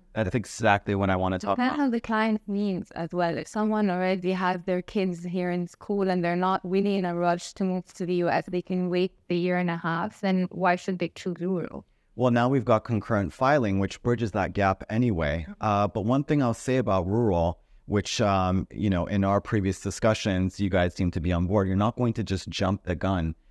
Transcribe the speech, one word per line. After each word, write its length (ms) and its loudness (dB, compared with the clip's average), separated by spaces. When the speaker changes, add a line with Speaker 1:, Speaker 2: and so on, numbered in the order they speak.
Speaker 1:
That's 200 -2
exactly 640 2
what 160 2
I 40 4
wanna 220 0
talk 200 0
Speaker 2:
Depends 180 0
Speaker 1:
about. 100 0
Speaker 2:
on 60 0
the 80 -2
client 480 -2
needs 440 -4
as 220 -8
well. 240 0
If 100 -8
someone 440 0
already 400 0
has 340 0
their 160 0
kids 420 -4
here 280 -2
in 160 -2
school 420 -2
and 140 2
they're 120 2
not 280 2
really 320 2
in 100 0
a 100 -2
rush 380 0
to 100 -4
move 300 -2
to 120 -6
the 100 0
U 140 2
S, 180 0
they 160 -4
can 260 -2
wait 220 0
a 60 0
year 220 0
and 120 0
a 80 -2
half, 440 -4
then 280 2
why 260 2
should 220 -6
they 120 -4
choose 300 -8
rural? 460 -4
Speaker 1:
Well, 160 2
now 180 4
we've 160 2
got 180 4
concurrent 480 -2
filing, 460 2
which 240 -2
bridges 300 0
that 220 -2
gap 360 2
anyway. 560 0
Uh, 260 2
but 140 -4
one 220 2
thing 180 2
I'll 140 0
say 220 -2
about 280 2
rural, 540 2
which, 340 -2
um, 520 2
you 180 -2
know, 160 2
in 180 0
our 160 4
previous 420 -2
discussions, 800 0
you 120 0
guys 240 2
seem 160 0
to 100 -4
be 100 0
on 140 2
board. 220 2
You're 80 0
not 200 2
going 180 0
to 100 -4
just 260 -4
jump 360 -2
the 100 -2
gun 400 -2